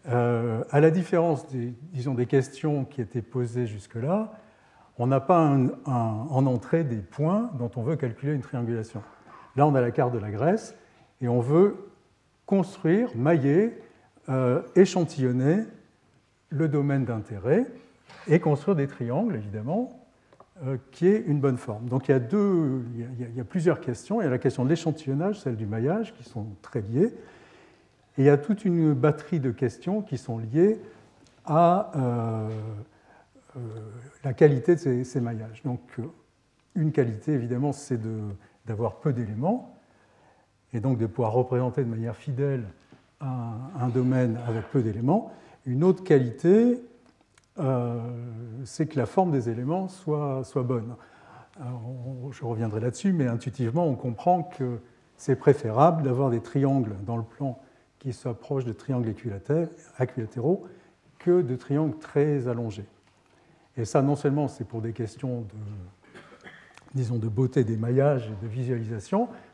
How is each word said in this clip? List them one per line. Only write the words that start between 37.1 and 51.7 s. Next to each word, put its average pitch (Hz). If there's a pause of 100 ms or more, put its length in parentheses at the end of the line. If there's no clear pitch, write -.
évidemment, 123
c'est 131
de, 110 (440)
d'avoir 110
peu 151
d'éléments, 120 (960)
et 117
donc 123
de 113
pouvoir 110
représenter 127
de 117
manière 113
fidèle 135 (580)
un, 123 (280)
un 123
domaine 127 (100)
avec 113
peu 135
d'éléments. 117 (320)
Une 131
autre 185
qualité, 185 (800)
euh, 123 (680)
c'est 156
que -
la 117
forme 185
des 120
éléments 139
soit, 147
soit 131
bonne. 120 (680)
Alors, 123